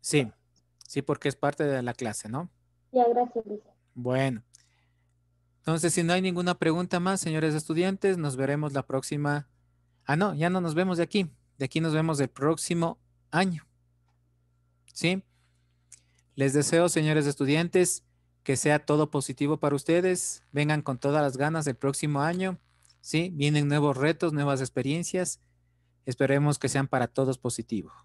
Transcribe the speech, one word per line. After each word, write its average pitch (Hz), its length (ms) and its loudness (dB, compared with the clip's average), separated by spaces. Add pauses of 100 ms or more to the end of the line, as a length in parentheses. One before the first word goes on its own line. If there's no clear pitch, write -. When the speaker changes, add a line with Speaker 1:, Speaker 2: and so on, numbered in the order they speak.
Speaker 1:
Sí, 131 320 0 (540)
sí, - 160 -6
porque - 260 -2
es 135 80 -4
parte 147 280 -2
de 135 180 0
la 123 100 -4
clase, 107 380 -8
¿no? 156 180 -8 (420)
Speaker 2:
Ya, 247 160 4
gracias, 240 380 0
Listen. - 280 -12 (220)
Speaker 1:
Bueno. 127 480 -2 (1160)
Entonces, 160 340 0
si 175 100 0
no 170 120 2
hay 185 80 2
ninguna 180 320 0
pregunta 175 460 0
más, 185 200 0
señores 156 340 0
estudiantes, 180 600 0
nos 147 200 -4
veremos 143 360 -2
la 139 140 -2
próxima. 147 600 -2 (600)
Ah, 143 100 2
no, 185 180 0
ya 160 140 0
no 185 140 0
nos 160 120 -4
vemos 180 220 2
de 165 80 2
aquí. 180 260 0 (280)
De 135 80 -4
aquí 160 140 -2
nos 160 120 0
vemos 156 280 2
el 131 80 2
próximo 165 680 -2 (320)
año. 175 360 0 (1300)
¿Sí? 185 280 -2 (1120)
Les 135 200 0
deseo, 165 340 4
señores 156 380 2
estudiantes, 160 800 2 (380)
que 135 140 0
sea 147 220 2
todo 147 320 2
positivo 143 480 -2
para 143 180 0
ustedes. 180 680 0 (100)
Vengan 147 280 2
con 135 180 -6
todas 147 220 0
las 135 160 0
ganas 151 300 -2
el 131 100 -2
próximo 143 460 -2
año. 180 360 -2 (440)
¿Sí? 165 320 -2
Vienen 147 340 2
nuevos 143 300 2
retos, 160 340 0
nuevas 143 300 0
experiencias. 160 800 -4 (680)
Esperemos 139 520 2
que 131 120 -2
sean 135 180 0
para 123 200 0
todos 131 280 0
positivos. 113 560 -6 (120)